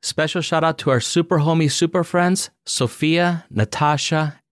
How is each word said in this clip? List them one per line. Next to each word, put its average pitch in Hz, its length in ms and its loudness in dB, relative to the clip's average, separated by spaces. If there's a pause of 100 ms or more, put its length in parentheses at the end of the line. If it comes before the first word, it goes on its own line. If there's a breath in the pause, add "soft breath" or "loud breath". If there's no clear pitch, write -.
Special 156 400 -4
shout 160 220 0
out 160 160 0
to - 100 -2
our 131 100 4
super 170 400 0
homie, 156 320 2
super 170 320 0
friends, 180 460 0 (160)
Sophia, 165 840 0
Natasha, 147 880 -2 (120)